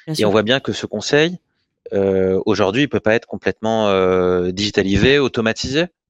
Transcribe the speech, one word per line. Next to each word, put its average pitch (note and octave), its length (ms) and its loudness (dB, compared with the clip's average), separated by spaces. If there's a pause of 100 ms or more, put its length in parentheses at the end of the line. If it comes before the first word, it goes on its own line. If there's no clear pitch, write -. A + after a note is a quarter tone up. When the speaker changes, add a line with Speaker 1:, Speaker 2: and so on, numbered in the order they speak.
Speaker 1:
Bien D#3 60 -8
Speaker 2:
Et - 20 -6
Speaker 1:
sûr. G#2+ 120 0
Speaker 2:
on G2+ 40 2
voit G#2+ 120 4
bien B2 160 0
que A#2 140 -6
ce - 140 -8
conseil, D3+ 500 0 (560)
euh, F#2+ 520 0
aujourd'hui, G2+ 360 0
il C#3+ 80 -2
peut G#2+ 100 -2
pas G#2+ 140 0
être A#2 140 -2
complètement, A2 600 -2
euh, F#2 640 2
digitalisé, G2+ 680 2
automatisé, B2+ 640 -2 (240)